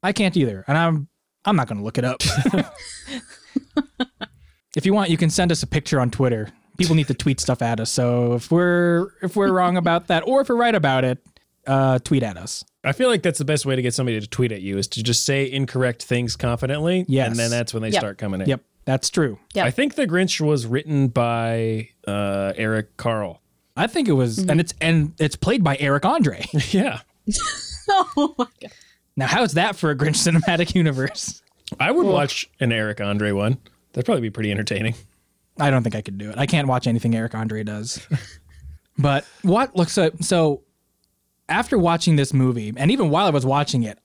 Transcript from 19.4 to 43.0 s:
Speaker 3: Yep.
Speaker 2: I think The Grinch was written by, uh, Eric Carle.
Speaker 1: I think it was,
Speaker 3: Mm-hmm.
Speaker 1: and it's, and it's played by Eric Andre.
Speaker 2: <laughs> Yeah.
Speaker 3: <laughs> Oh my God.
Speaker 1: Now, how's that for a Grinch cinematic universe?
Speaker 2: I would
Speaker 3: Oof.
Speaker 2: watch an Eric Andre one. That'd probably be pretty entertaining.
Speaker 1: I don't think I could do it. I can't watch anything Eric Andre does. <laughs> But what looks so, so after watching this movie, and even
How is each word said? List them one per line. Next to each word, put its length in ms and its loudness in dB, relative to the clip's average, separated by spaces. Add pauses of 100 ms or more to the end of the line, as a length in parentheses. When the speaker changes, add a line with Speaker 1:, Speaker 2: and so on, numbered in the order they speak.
Speaker 3:
Yep. 120 0
Speaker 2:
I 40 0
think 240 -2
The 120 0
Grinch 340 0
was 260 0
written 420 0
by, 800 -2 (180)
uh, 500 -2
Eric 400 -4
Carle. 440 -4 (360)
Speaker 1:
I 100 0
think 220 -2
it 40 4
was, 260 2
Speaker 3:
Mm-hmm. 120 -2
Speaker 1:
and 100 4
it's, 200 -4
and 380 2
it's 180 -2
played 280 0
by 140 2
Eric 260 0
Andre. 400 0 (140)
Speaker 2:
<laughs> 120 -4
Yeah. 300 0 (260)
Speaker 3:
<laughs> 80 -4 (560)
Oh 480 2
my 80 0 (140)
God. 100 -16 (460)
Speaker 1:
Now, 100 0
how's 280 0
that 220 2
for 140 0
a 60 0
Grinch 200 0 (140)
cinematic 440 2
universe? 680 0 (380)
Speaker 2:
I 100 0
would 160 2
Speaker 3:
Oof. 60 2
Speaker 2:
watch 360 0 (120)
an 100 2
Eric 300 -2
Andre 320 0
one. 260 0 (340)
That'd 120 -2
probably 160 0
be 100 -4
pretty 200 -4
entertaining. 440 -2 (640)
Speaker 1:
I 120 2
don't 120 4
think 120 -2
I 80 -6
could 160 -10
do 120 -10
it. 80 -12
I 80 2
can't 220 2
watch 180 0
anything 280 2
Eric 200 -2
Andre 300 -4
does. 480 -10
<laughs> 60 0 (840)
But 240 2 (180)
what 340 2
looks 160 0
so, 180 2 (100)
so 420 2 (840)
after 300 0
watching 380 4
this 180 2
movie, 420 2
and 140 2
even 200 2